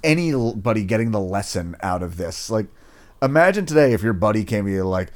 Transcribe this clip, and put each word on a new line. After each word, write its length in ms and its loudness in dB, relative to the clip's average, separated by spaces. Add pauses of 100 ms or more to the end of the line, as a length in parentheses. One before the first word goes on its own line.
anybody 840 0
getting 280 0
the 80 0
lesson 600 -4
out 200 -2
of 140 -8
this? 340 -8
Like, 160 0 (560)
imagine 440 2
today 260 4
if 100 0
your 100 0
buddy 320 0
came 220 -2
to 60 -2
you 120 -2
like, 320 -2